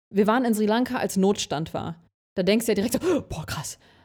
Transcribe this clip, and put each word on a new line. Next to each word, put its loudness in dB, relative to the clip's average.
wir 4
waren 2
in 2
Sri 0
Lanka, 0
als -2
Notstand 0
war. -6
Da 0
denkst 2
du 0
ja 2
direkt -2
so, 0
<gasps> -14
boah, -10
krass. -10